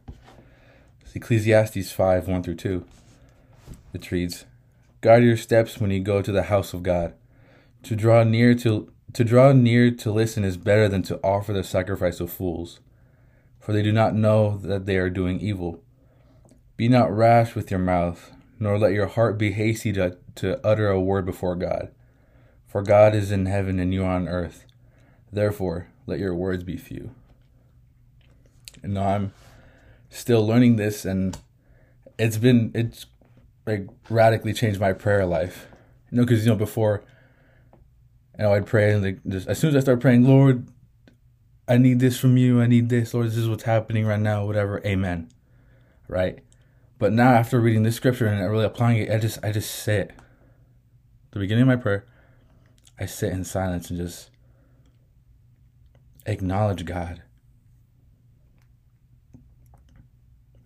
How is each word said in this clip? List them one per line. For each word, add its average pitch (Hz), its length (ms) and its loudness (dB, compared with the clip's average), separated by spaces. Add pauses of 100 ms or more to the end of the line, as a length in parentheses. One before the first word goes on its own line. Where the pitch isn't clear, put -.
(1000)
It's - 160 -18
Ecclesiastes 110 800 0
five, 92 340 0
one 90 160 -4
through 87 120 -8
two. 92 300 -8 (1080)
It - 180 -16
reads, 90 320 -6 (560)
"Guard 120 240 6
your 117 140 4
steps 113 420 0
when 104 100 -2
you 98 120 -2
go 101 200 -2
to 104 120 -6
the 95 100 0
house 98 300 -2
of 87 100 -8
God. 87 300 -2 (720)
To 113 120 -6
draw 113 300 4
near 117 300 4
to, 107 360 -2 (220)
to - 100 0
draw 123 300 6
near 120 360 4
to 120 220 -4
listen 110 320 -2
is 92 140 -4
better 101 320 2
than 95 140 -2
to - 200 -8
offer 101 300 -2
the 98 100 -4
sacrifice 92 560 -4
of 87 100 -8
fools, 85 520 -8 (800)
for - 100 -8
they 104 100 0
do 107 120 0
not 110 200 2
know 107 440 2
that 98 280 -6
they 95 120 0
are 92 120 0
doing 92 300 -4
evil. 90 420 -8 (920)
Be 113 140 0
not 120 260 4
rash 117 400 4
with 104 160 -8
your 95 80 -2
mouth, 87 540 -2 (260)
nor 101 180 -2
let 104 160 2
your 104 140 -2
heart 110 300 0
be 107 140 -2
hasty 107 420 -2
to, 92 240 -2 (180)
to - 300 -6
utter 107 240 2
a 95 100 0
word 95 260 -2
before 90 300 -6
God. 87 360 -6 (760)
For 107 160 -6
God 104 320 6
is 101 180 -2
in 95 140 0
heaven 95 340 -2
and 90 140 -2
you 95 100 -2
are 92 120 -2
on 90 120 -4
earth. 85 380 -8 (640)
Therefore, 98 560 -4 (180)
let 87 140 -6
your 92 160 -4
words 92 280 -4
be 90 140 -10
few." - 340 -16 (1700)
And 98 120 -8
now 98 140 -2
I'm 98 260 -2 (760)
still 113 360 0
learning 117 320 4
this, 104 280 -4
and 95 320 -4 (800)
it's 110 200 -2
been, 117 360 4
it's, 117 320 -6 (600)
like, 104 220 -6 (220)
radically 113 440 4
changed 101 260 -2
my 95 140 2
prayer 101 320 0
life. 87 420 -4 (440)
You 113 60 -4
know, 120 80 2
'cause, 113 200 2
you 117 60 4
know, 101 60 2
before, 107 460 -2 (1300)
you 107 60 -4
know, 104 100 4
I'd 101 120 2
pray, 107 280 2
and, 104 100 2
like, 95 220 -6
just, 95 220 -6
as 101 100 -2
soon 160 120 0
as 143 80 2
I - 20 4
start 127 220 2
praying, 123 240 6
"Lord, 135 420 4 (1000)
I 123 100 4
need 127 220 4
this 123 180 2
from 127 200 4
you, 123 240 4
I 117 60 2
need 120 220 4
this, 120 240 0
Lord, 120 140 -2
this 110 100 -4
is 113 120 -2
what's 107 140 -6
happening 110 420 0
right 107 140 -2
now," 107 260 -2
whatever, 101 400 -4
amen, 95 440 -4 (800)
right? - 320 -4 (580)
But 104 160 0
now, 123 180 4
after 117 280 2
reading 110 240 2
this 113 120 0
scripture 123 320 0
and 104 120 -2 (120)
really 110 140 0
applying 117 320 0
it, 107 140 -4
I 110 60 0
just, 107 260 -4
I 107 80 -4
just 104 200 -6
sit. 104 400 -4
At - 1200 -20
the 104 80 -8
beginning 107 240 0
of 131 40 4
my 127 80 2
prayer, 101 300 -4 (920)
I 101 80 -8
sit 90 280 -6
in 92 100 -6
silence 90 460 -6
and 87 100 -8
just 87 300 -12 (2000)
acknowledge 95 600 -4
God. 85 380 -10 (3500)